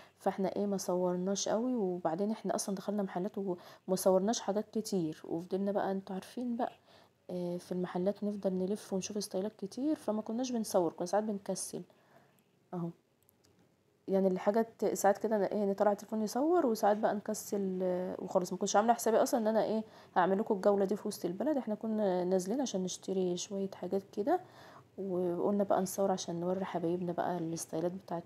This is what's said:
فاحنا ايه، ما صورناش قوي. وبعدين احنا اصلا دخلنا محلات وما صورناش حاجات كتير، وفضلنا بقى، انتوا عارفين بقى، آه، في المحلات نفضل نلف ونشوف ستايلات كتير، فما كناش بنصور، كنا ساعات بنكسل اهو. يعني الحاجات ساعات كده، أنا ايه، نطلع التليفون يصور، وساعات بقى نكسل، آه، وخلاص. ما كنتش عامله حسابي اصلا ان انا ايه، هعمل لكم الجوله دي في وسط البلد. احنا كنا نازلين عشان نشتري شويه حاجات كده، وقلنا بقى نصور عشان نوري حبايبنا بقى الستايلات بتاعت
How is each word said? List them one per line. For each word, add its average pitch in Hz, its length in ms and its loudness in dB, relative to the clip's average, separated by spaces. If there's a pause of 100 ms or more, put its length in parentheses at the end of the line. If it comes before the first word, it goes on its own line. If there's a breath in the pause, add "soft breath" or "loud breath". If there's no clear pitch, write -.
(180 loud breath)
فاحنا - 380 0
ايه، 202 100 0
ما 196 100 0
صورناش 180 720 0
قوي. 247 260 0
وبعدين 180 560 0
احنا 202 240 -2
اصلا 208 200 -4
دخلنا 202 280 -2
محلات 190 360 -4
وما 185 580 -4
صورناش 190 440 4
حاجات 208 300 -2
كتير، 180 540 -2
وفضلنا 185 480 -2
بقى، 196 200 0
انتوا 190 220 -6
عارفين 240 420 -6
بقى، - 160 -2 (580 soft breath)
آه، 175 260 -4
في 180 160 -10
المحلات 180 520 -2
نفضل 202 280 -2
نلف 185 400 -2
ونشوف 196 320 -4
ستايلات 196 320 -4
كتير، 262 400 -4
فما 214 260 -2
كناش 240 280 -4
بنصور، 202 420 0
كنا 180 140 -6
ساعات 208 180 2
بنكسل 190 580 -6 (920 soft breath)
اهو. 170 140 -4 (1200)
يعني 190 200 4
الحاجات 208 560 2
ساعات 196 340 4
كده، 220 180 2
أنا 190 160 2
ايه، 208 120 0
نطلع 196 280 4
التليفون 220 300 -4
يصور، 302 440 2
وساعات 214 300 4
بقى 214 180 2
نكسل، 202 680 -2
آه، 180 360 0
وخلاص. 185 340 0
ما 180 60 -2
كنتش 202 180 2
عامله 226 160 6
حسابي 226 240 2
اصلا 254 240 4
ان 214 60 0
انا 220 180 4
ايه، 220 200 0 (320 loud breath)
هعمل 190 220 6
لكم 220 160 0
الجوله 196 300 4
دي 196 120 0
في 214 120 -6
وسط - 160 -6
البلد. 220 320 0
احنا 220 180 -4
كنا 208 500 0
نازلين 190 360 2
عشان 196 240 -2
نشتري 185 520 -2
شويه 196 380 -6
حاجات 190 280 -4 (100)
كده، 285 280 0 (580 loud breath)
وقلنا 185 640 0
بقى - 180 2
نصور 190 280 0
عشان 175 300 -4
نوري 185 240 -2
حبايبنا 175 480 -2
بقى 175 260 -2
الستايلات 165 540 -4
بتاعت 185 340 -8